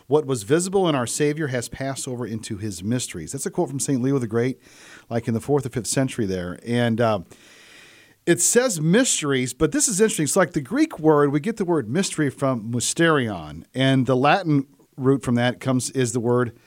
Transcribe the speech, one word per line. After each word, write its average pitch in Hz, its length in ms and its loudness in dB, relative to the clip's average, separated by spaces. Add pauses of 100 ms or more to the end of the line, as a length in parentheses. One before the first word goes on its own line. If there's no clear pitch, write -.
"What 147 180 2
was 131 180 -4
visible 180 460 2
in 151 60 2
our 120 120 0
Savior 147 400 -2
has 127 220 -6
passed 135 400 -8
over 123 160 -6
into 107 320 -8
his 95 260 -8
mysteries." 101 480 -4
That's 139 140 -8
a 196 60 -6
quote 170 180 -2
from 135 100 -8
Saint 131 220 -2
Leo 139 160 0
the 120 100 -2
Great, 117 320 -2 (500)
like, 117 200 -2
in 117 40 0
the 113 60 0
fourth 139 260 0
or 127 40 -8
fifth 113 180 -6
century 127 380 -2
there. 90 400 -4
And, 120 340 2
uh, 110 200 2 (1080)
it 170 160 2
says 233 400 2
mysteries, 151 720 2
but 156 180 2
this - 160 0
is 185 140 0
interesting. 208 220 2
It's 135 120 -2
like 185 160 4
the 160 80 -2
Greek 269 400 -2
word, 147 320 2
we 147 80 0
get 214 160 -4
the 214 80 -4
word 160 240 0
mystery 151 420 -2
from 123 400 -2
mysterion, 113 960 0 (100)
and 135 320 4
the 131 120 2
Latin 147 500 2 (300)
root 135 260 2
from 123 120 0
that 120 240 0
comes, 127 320 -2
is 127 200 0
the 120 80 -2
word 120 460 0